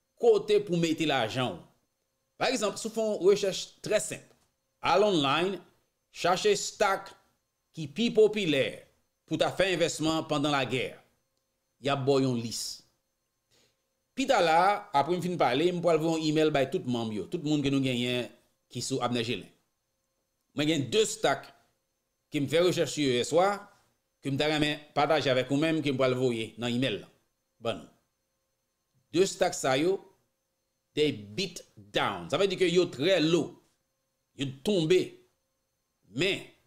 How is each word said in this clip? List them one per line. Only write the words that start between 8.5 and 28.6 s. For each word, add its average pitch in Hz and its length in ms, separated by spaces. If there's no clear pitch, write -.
pou 156 140
ta 160 120
fè 185 200
envèsman 160 560
pandan 147 240
lagè 123 400
a, - 60
y 123 120
ap 135 120
ba 135 140
w 135 80
yon 123 100
lis. 117 400
Pita 254 240
la 160 200
a, 190 80
apre 165 160
m 175 40
fin 175 160
pale, 139 360
m 175 80
pral 170 200
voye 165 140
yon 160 140
email 156 240
bay 139 200
tout 170 160
manm 117 240
yo, 95 160
tout 165 160
moun 151 200
ke 139 80
nou 135 120
genyen 123 440
ki 123 100
sou 123 220
abnèjelen. 117 420
Mwen 151 140
gen 135 220
de 214 140
stak. - 380
Ke 147 120
m 131 80
fè 165 120
rechèch 160 280
sou 147 140
yo 127 100
yèswa, 143 300
ke 139 100
m 135 80
ta 151 120
renmen 147 300
pataje 147 360
avèk 127 220
ou 139 80
menm, 160 220
ke 143 100
m 131 60
pral 131 200
voye 117 400
nan 120 140
email 120 300
lan, - 100
ban 113 160
nou - 140